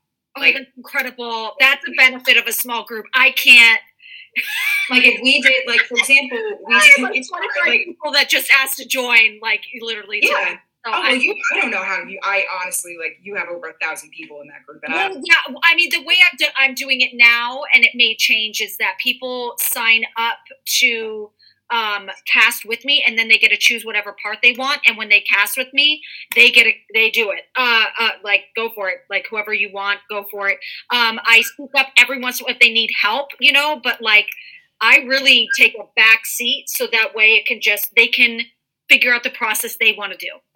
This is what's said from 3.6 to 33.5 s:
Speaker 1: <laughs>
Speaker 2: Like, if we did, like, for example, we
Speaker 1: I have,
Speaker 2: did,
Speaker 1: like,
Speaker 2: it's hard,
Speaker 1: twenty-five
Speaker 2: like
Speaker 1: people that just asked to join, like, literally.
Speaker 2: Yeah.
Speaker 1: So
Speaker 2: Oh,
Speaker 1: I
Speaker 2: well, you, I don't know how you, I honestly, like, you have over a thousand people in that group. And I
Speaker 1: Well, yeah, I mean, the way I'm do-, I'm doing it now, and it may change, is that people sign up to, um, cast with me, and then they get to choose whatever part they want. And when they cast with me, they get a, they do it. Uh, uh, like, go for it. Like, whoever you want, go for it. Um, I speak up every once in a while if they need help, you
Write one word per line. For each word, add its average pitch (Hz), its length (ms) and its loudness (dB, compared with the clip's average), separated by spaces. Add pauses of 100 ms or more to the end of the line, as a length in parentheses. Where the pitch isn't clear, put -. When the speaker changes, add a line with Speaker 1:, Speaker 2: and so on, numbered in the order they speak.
Speaker 1:
<laughs> 262 40 -6 (500)
Speaker 2:
Like, 247 160 4
if 220 160 2
we 269 180 2
did, 262 260 2
like, 233 140 0
for 240 160 -2
example, 254 420 2 (280)
we 226 80 -2
Speaker 1:
I - 40 6
have, 571 180 6
Speaker 2:
did, 247 60 0
Speaker 1:
like, - 140 -2
Speaker 2:
it's - 140 -6
hard, 349 120 -8
Speaker 1:
twenty-five - 260 -2
Speaker 2:
like 240 180 0
Speaker 1:
people 302 260 -8
that 269 160 2
just 269 240 2
asked 269 240 2
to 254 100 -4
join, 226 540 2
like, 214 220 -4 (180)
literally. 208 420 -8
Speaker 2:
Yeah. 196 280 0
Speaker 1:
So 180 60 -10 (300)
Speaker 2:
Oh, 226 60 -6
Speaker 1:
I - 200 0
Speaker 2:
well, 262 40 0
you, 254 180 0 (200)
I 403 80 -2
don't 240 80 -2
know 196 120 -4
how 185 200 -6
you, 185 200 -16
I 196 220 -2 (160)
honestly, 175 400 -10
like, 160 220 -10
you 202 120 -14
have 175 140 -8
over 170 220 -12
a - 20 -18 (100)
thousand 156 280 -10
people 151 320 -18
in 147 60 -20
that - 180 -20
group. - 180 -20
And - 100 -6
I 392 140 -2
Speaker 1:
Well, 370 160 -10
yeah, 330 120 4 (260)
I 339 120 4
mean, 339 160 0
the 330 140 -4
way 349 120 0 (140)
I'm 294 60 -16
do-, 294 220 -2
I'm 269 160 0
doing 269 260 -4
it 254 140 -2
now, 240 480 2 (100)
and 233 100 6
it 247 120 2
may 233 200 0
change, 220 460 -2
is 208 160 -8
that 202 260 -4
people 247 560 -6
sign 226 460 0 (140)
up 233 180 -2 (440)
to, 220 500 -2 (400)
um, 208 400 -4 (200)
cast 233 360 2
with 226 180 -8
me, 285 220 0
and 226 120 -2
then 226 100 0
they 214 100 4
get 220 120 4
to 208 60 0
choose 226 300 0
whatever 208 360 -6
part 208 200 -8
they 240 100 4
want. 269 340 -4
And 220 120 0
when 214 100 -8
they 208 120 4
cast 202 360 0
with 262 160 -6
me, 277 300 0 (320)
they 233 160 6
get 233 160 6
a, 220 80 2 (180)
they 220 180 2
do 226 200 -2
it. - 140 -8 (120)
Uh, 233 300 2 (120)
uh, 226 120 0 (120)
like, 202 220 0 (100)
go 226 200 -4
for 190 160 -6
it. 180 80 -8 (100)
Like, 196 220 -6
whoever 214 240 -6
you 202 180 -4
want, 196 280 -4 (100)
go 202 200 -8
for 202 200 -4
it. 190 80 -2 (320)
Um, 226 340 0
I 226 160 8
speak 262 340 -6
up 269 120 2 (120)
every 247 220 2
once 247 180 -6
in 240 60 -10
a - 20 -8
while 247 80 -2
if - 60 0
they 233 100 6
need 226 200 -2 (100)
help, 247 300 -2 (100)
you 294 100 4